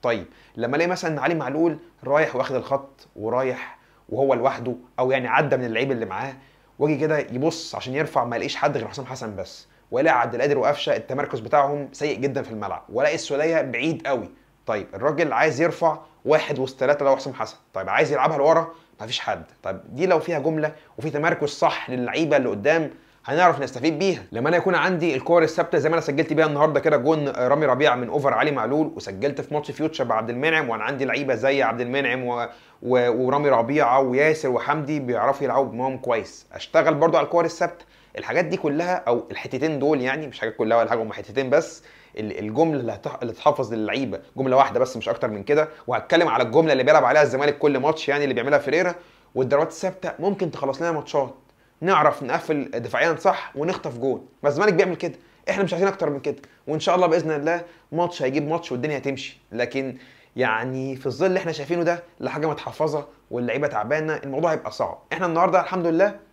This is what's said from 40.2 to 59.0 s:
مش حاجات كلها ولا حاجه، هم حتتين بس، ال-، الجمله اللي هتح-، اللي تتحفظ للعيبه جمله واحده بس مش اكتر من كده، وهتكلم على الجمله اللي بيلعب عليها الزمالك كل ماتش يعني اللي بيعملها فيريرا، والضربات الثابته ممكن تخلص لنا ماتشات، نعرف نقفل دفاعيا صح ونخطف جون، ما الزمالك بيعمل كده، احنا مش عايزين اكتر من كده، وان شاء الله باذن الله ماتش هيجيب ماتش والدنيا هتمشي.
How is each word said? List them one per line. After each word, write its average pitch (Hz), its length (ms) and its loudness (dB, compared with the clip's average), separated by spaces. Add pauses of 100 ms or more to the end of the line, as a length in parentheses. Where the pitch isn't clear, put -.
مش 120 120 -16
حاجات 110 160 -4
كلها 113 220 2
ولا 113 120 4
حاجه، 117 120 0
هم 107 120 -6
حتتين 127 360 -4
بس، - 340 0 (340)
ال-، 107 220 -6
الجمله 135 400 0
اللي 107 240 -6
هتح-، - 180 -8
اللي 117 120 -6
تتحفظ 131 400 0
للعيبه 107 460 -2 (180)
جمله 131 200 2
واحده 120 220 4
بس 123 180 0
مش 110 120 -6
اكتر - 200 -2
من 104 140 -8
كده، 151 260 2 (180)
وهتكلم 151 400 2
على 123 160 2
الجمله 147 300 4
اللي 131 100 2
بيلعب 143 220 8
عليها 143 160 6
الزمالك 143 360 2
كل 143 220 2
ماتش 151 300 0
يعني 143 140 2
اللي 135 100 0
بيعملها 131 260 4
فيريرا، 170 360 0 (400)
والضربات 180 320 2
الثابته 185 520 -6
ممكن 180 320 -2
تخلص 135 300 -4
لنا 170 100 0
ماتشات، 143 440 -4 (460)
نعرف 151 420 4
نقفل 143 480 -2
دفاعيا 131 440 0
صح - 400 0
ونخطف 143 420 -6
جون، 123 300 -4 (160)
ما 143 60 4
الزمالك 185 240 2
بيعمل 180 220 2
كده، 165 180 -6 (360)
احنا 196 140 0
مش 175 100 -2
عايزين 180 160 2
اكتر 170 200 -2
من 139 100 -4
كده، 143 180 -6 (300)
وان 156 120 -2
شاء 175 160 2
الله 180 120 4
باذن 160 240 2
الله 160 300 -2 (300)
ماتش 170 300 -2
هيجيب 143 260 -2
ماتش 160 240 -4
والدنيا 135 260 -4
هتمشي. 135 440 -8 (100)